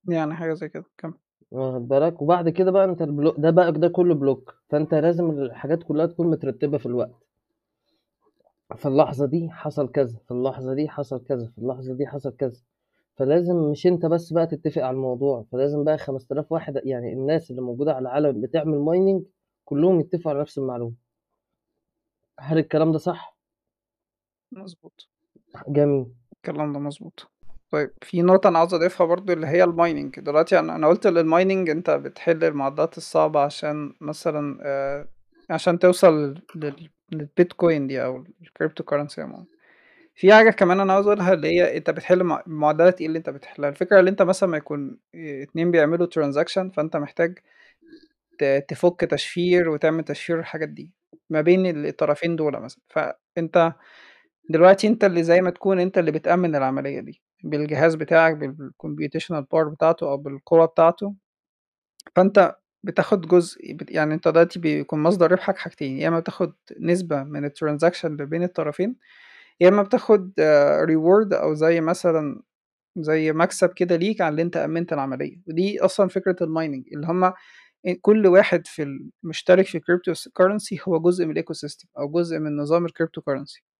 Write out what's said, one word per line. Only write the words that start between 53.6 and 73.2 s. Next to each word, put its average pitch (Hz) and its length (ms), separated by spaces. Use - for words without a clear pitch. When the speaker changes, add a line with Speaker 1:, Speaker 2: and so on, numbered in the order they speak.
Speaker 1:
دلوقتي 185 380
أنت 220 160
اللي 170 200
زي 170 180
ما 180 80
تكون 185 300
أنت 190 180
اللي 160 140
بتأمن 170 440
العملية 139 440
دي - 220
بالجهاز 151 520
بتاعك، 160 420
بالcomputational 147 1040
power 160 200
بتاعته 165 380
أو 139 60
بالقوة 147 480
بتاعته. 175 480
فأنت 190 400
بتاخد 180 440
جزء 175 460
بت-، 165 160
يعني 151 240
أنت 165 140
دلوقتي 165 320
بيكون 151 420
مصدر 170 300
ربحك 190 260
حاجتين، 139 400
يا 156 100
إما 165 120
بتاخد 170 320
نسبة 165 440
من 143 260
الtransaction 160 560
ما 147 180
بين 160 180
الطرفين، 180 540
يا 180 80
إما 202 140
بتاخد، 190 580
آه، 151 460
reward 180 480
أو 156 200
زي 165 280
مثلًا 160 600
زي 156 340